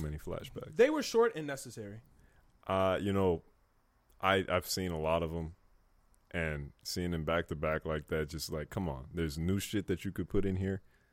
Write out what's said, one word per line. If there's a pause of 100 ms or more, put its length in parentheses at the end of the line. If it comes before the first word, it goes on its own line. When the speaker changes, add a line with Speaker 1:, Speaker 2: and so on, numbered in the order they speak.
Speaker 1:
many
flashbacks.
Speaker 2:
They
were
short
and
necessary. (680)
Speaker 1:
Uh,
you
know, (800)
I,
I've
seen
a
lot
of
'em, (760)
and (120)
seeing
them
back
to
back
like
that,
just
like,
come
on,
there's
new
shit
that
you
could
put
in
here, (320)